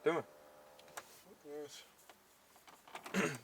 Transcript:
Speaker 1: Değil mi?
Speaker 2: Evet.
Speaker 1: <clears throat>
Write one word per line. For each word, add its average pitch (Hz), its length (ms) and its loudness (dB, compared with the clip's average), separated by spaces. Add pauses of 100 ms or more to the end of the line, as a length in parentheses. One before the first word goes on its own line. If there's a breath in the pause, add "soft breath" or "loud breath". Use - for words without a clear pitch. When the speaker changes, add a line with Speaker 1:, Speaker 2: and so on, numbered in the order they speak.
Speaker 1:
Değil 165 120 8
mi? 143 60 4 (1300)
Speaker 2:
Evet. 147 340 -8 (1300)
Speaker 1:
<clears throat> 180 160 6 (140)